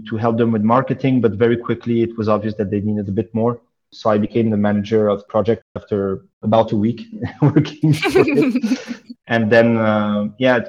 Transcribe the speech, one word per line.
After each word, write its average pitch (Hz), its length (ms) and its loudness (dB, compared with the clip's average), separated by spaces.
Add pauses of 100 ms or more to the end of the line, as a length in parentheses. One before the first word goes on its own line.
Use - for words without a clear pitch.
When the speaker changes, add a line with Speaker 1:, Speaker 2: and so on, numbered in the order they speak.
Speaker 1:
to 113 120 -8
help 113 200 0
them 117 160 2
with 107 100 0
marketing, 127 600 0
but 110 100 2
very 117 240 2
quickly 117 460 -2
it 117 160 -4
was 107 100 -2
obvious 107 280 -2
that 98 140 -4
they 104 100 -2
needed 104 280 -4
a 98 40 -6
bit 107 220 -4
more. 117 260 -2 (300)
So - 200 -2
I 107 80 2
became 113 320 0
the 107 80 0
manager 104 500 0
of 101 120 0
the - 40 -20
project 107 380 -2 (120)
after 98 520 -6 (160)
about 110 300 2
a 117 40 0
week 110 300 -2 (180)
<laughs> - 180 -12
working 151 520 2
for 302 320 2
it. 254 520 0 (300)
Speaker 2:
<laughs> - 220 -20
Speaker 1:
And 113 220 2
then, 117 240 6
uh, 107 520 0 (100)
yeah, 127 180 2 (120)